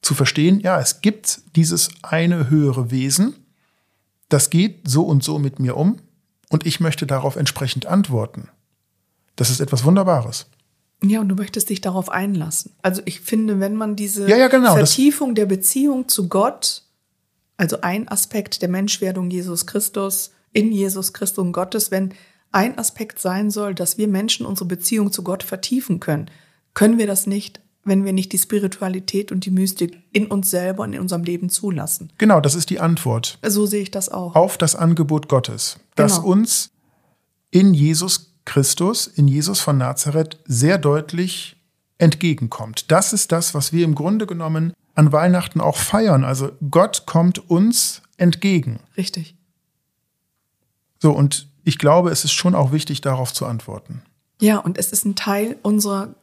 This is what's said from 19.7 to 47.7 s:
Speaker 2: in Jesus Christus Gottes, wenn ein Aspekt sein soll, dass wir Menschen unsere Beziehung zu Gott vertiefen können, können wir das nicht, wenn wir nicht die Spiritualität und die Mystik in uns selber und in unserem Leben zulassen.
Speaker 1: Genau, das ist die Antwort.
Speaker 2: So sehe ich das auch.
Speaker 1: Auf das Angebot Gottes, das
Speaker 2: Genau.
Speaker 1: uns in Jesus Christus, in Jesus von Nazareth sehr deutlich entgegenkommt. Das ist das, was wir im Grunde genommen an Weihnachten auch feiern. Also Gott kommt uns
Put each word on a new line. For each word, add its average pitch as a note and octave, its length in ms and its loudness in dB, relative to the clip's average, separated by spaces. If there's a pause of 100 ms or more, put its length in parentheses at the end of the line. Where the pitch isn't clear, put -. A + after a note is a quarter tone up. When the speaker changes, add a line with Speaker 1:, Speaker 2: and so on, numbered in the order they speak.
Speaker 2:
in A3 200 2
Jesus G3 400 -2
Christus F3+ 400 -4
Gottes, F#3 380 -4
wenn F#3+ 240 -2 (360)
ein G#3+ 280 0
Aspekt A3 400 -8
sein G3 320 -2
soll, G3+ 240 -4
dass F3 240 -4
wir G#3+ 100 0
Menschen G#3 380 -2
unsere F#3 200 -6
Beziehung G3+ 460 -2
zu F#3+ 100 -8
Gott F#3 200 -6
vertiefen G3 580 -4
können, - 300 -4 (420)
können A3 260 4
wir G#3+ 80 0
das G3 200 -2
nicht, G3+ 340 -6 (240)
wenn G3 200 2
wir F#3+ 100 -2
nicht F#3 180 -2
die F3+ 60 -2
Spiritualität G3 960 -4
und F#3 120 -4
die F#3+ 60 -6
Mystik F#3 480 -2 (140)
in G3+ 140 2
uns G3+ 240 -2
selber F#3+ 340 -4
und G3+ 100 -8
in - 60 -10
unserem F3+ 240 -4
Leben F3 260 -4
zulassen. D#3+ 680 -6
Speaker 1:
Genau, G#3 220 6
das C#3+ 140 2
ist E3+ 160 -4
die F3+ 100 -4
Antwort. C3 680 -2
Speaker 2:
So G#3 200 0
sehe G3+ 160 -2
ich F#3+ 80 -10
das F#3+ 180 -6
auch. F3 260 -8
Speaker 1:
Auf F#3 220 6
das - 180 0
Angebot D#3+ 540 2
Gottes, B2 500 -2 (160)
das G3+ 220 4
Speaker 2:
Genau. E3 160 -2
Speaker 1:
uns A3 380 2 (800)
in F#3+ 240 6
Jesus D#3+ 580 0 (120)
Christus, F3 640 0
in C#3+ 200 2
Jesus D3+ 320 0
von D3 180 0
Nazareth D3 680 -2
sehr D3 320 2
deutlich D#3 800 -2 (420)
entgegenkommt. C3 960 0
Das F3 200 2
ist - 200 -2
das, E3 220 -2
was C#3+ 180 -2
wir E3+ 120 2
im D#3 100 2
Grunde G3 320 -2
genommen E3 460 -4 (220)
an D3+ 180 6
Weihnachten E3+ 480 2
auch - 160 0
feiern. F#3+ 480 2
Also C3 280 -4 (180)
Gott G3 360 2
kommt F3 440 2
uns G3+ 520 2 (160)